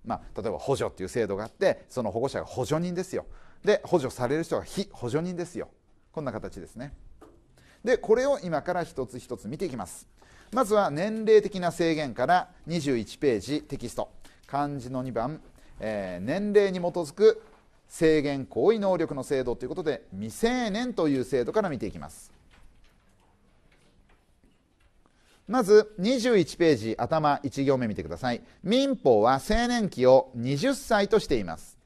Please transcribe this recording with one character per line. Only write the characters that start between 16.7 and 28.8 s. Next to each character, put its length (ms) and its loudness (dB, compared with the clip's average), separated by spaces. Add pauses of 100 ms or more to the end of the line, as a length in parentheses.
に 80 -4
基 40 -4
づ 300 -4
く 300 4 (460)
制 320 4
限 240 -4
行 260 2
為 80 0
能 160 0
力 180 -4
の 100 -6
制 200 -2
度 140 -4
と 80 -10
い 20 -8
う 20 -8
こ 60 -8
と 80 -8
で、 300 -4
未 180 -10
成 380 0
年 240 -4
と 160 0
い 100 2
う 60 -2
制 180 0
度 80 -4
か 100 2
ら 80 -2
見 100 -6
て 60 -4
い 60 -6
き 80 -14
ま 100 -14
す。 280 -20 (3000)
ま 160 2
ず、 340 8
二 220 2
十 180 4
一 200 2
ペ 160 6
ー 20 6
ジ、 220 -4
頭 440 2
一 220 -4
行 140 4
目 100 -2
見 80 -4
て 80 -6
く 60 -10
だ 80 -6
さ 160 -2
い。 80 -6 (220)
民 320 0